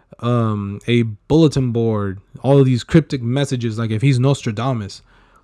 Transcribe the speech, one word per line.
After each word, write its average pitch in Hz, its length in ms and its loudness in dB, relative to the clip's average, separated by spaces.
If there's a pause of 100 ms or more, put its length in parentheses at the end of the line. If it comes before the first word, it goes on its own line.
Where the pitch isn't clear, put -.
(200)
um, 107 640 -2
a 120 160 2
bulletin 131 680 0
board 104 480 -2 (220)
all 139 160 4
of 135 80 6
these 123 180 0
cryptic 147 380 2
messages, 120 560 -4
like 113 120 -4
if 110 120 -2
he's 135 160 4
Nostradamus, 120 840 -2 (420)